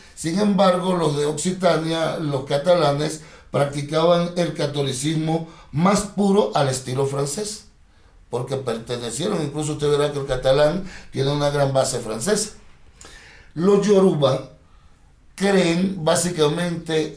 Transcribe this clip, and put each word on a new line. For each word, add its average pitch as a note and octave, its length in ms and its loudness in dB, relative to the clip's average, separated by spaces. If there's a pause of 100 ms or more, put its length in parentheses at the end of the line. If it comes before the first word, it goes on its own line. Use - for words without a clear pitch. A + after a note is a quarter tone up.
(160)
sin E3 240 -2
embargo, F#3 560 2
los D3+ 220 0
de D3 80 0
Occitania, E3 920 0
los C#3+ 280 -4
catalanes, D3+ 760 0 (280)
practicaban D#3 840 0
el E3+ 180 0
catolicismo D#3 960 -2 (240)
más F#3+ 300 2
puro G3 540 2
al C#3 120 2
estilo C3 400 -2
francés, C#3+ 580 -6 (640)
porque B2+ 280 -6
pertenecieron, A#2+ 840 -4
incluso D3 320 -4
usted D3 160 -2
verá C#3+ 220 0
que C#3+ 80 -6
el C3+ 80 -6
catalán D3 560 2 (280)
tiene C3+ 200 -2
una D3 180 0
gran C#3 240 0
base B2+ 260 0
francesa. A#2 520 -2 (1040)
Los F#3 320 4
yoruba F3 640 4 (840)
creen F#3 680 2
básicamente D#3+ 1120 0